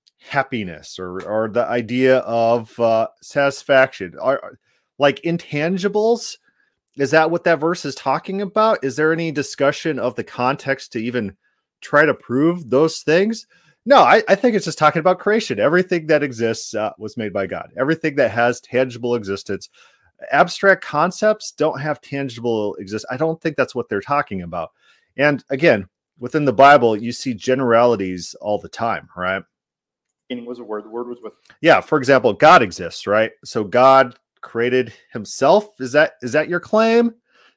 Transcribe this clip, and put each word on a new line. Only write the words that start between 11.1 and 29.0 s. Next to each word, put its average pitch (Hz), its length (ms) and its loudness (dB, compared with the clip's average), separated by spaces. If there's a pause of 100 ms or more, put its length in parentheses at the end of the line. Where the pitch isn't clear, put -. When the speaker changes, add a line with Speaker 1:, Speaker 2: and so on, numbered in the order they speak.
Speaker 1:
try 147 260 4
to 143 80 2
prove 151 560 -2
those 151 300 2
things? 196 480 0 (380)
No, 254 140 6
I, 165 280 6
I 196 80 4
think 220 220 2
it's - 80 -4
just 160 120 -6
talking 156 220 2
about 180 200 2
creation. 214 380 -2
Everything 165 500 0
that 151 140 4
exists, 117 520 -4
uh, 107 240 -4
was 104 180 -12
made 107 160 -6
by 98 160 -4
God. 87 300 -10
Everything 151 400 -2
that 120 140 2
has 120 280 0
tangible 120 560 -4
existence. 98 540 -8 (640)
Abstract 180 520 2
concepts 185 680 -2
don't 151 260 -2
have 147 220 -6
tangible 117 760 -4
exist-, 104 340 -10
I 127 60 -8
don't 160 260 -4
think 156 140 -6
that's 127 180 -2
what 120 140 -6
they're 101 140 -4
talking 139 400 -6
about. 85 300 -10 (440)
And 143 340 -2
again, 131 380 0 (320)
within 135 240 -4
the 135 80 2
Bible, 120 460 6
you 117 160 -8
see 127 200 -8
generalities 113 1080 0
all 104 180 -4
the - 80 -16
time, 113 480 -8